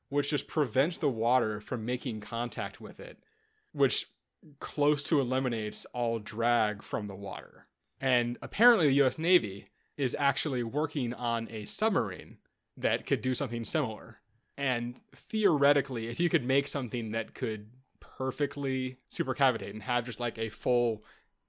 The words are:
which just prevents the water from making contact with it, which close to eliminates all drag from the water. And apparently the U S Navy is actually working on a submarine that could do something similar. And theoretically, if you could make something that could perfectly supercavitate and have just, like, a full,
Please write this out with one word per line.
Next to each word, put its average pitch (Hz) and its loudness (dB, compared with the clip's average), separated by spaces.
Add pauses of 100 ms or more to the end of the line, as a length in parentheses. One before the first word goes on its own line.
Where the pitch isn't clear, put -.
which 143 0
just 143 -2
prevents 143 2
the 151 2
water 113 2
from 110 -6
making 120 -4
contact 117 -6
with 104 -12
it, 98 -12 (540)
which 139 2 (520)
close 147 0
to 147 2
eliminates 120 -2
all 117 0
drag 107 2
from 104 -4
the 98 -8
water. - -10 (340)
And 123 0
apparently 214 4
the 135 4
U 139 6
S 127 2
Navy 147 0 (280)
is 131 -2
actually 139 0
working 127 -2
on 117 -2
a 110 -8
submarine 107 -2 (400)
that 120 0
could 127 2
do 127 0
something 117 -4
similar. 110 -4 (400)
And 123 -2 (160)
theoretically, 143 4
if 120 -4
you 170 2
could 143 2
make 135 2
something 120 -4
that 110 -4
could 107 -6 (320)
perfectly 131 -4 (120)
supercavitate 123 2
and 104 -10
have 123 0
just, 113 -8
like, 120 -4
a 110 -2
full, 120 0 (440)